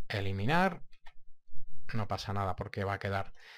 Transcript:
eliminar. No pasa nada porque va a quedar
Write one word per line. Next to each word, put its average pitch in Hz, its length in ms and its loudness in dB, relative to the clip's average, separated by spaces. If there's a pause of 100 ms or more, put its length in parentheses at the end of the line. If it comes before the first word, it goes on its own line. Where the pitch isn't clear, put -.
eliminar. 110 720 0 (1120)
No 110 140 0
pasa 101 260 -4
nada 98 220 0
porque 101 280 -6
va 98 100 -2
a 95 60 -4
quedar 98 360 -4 (220)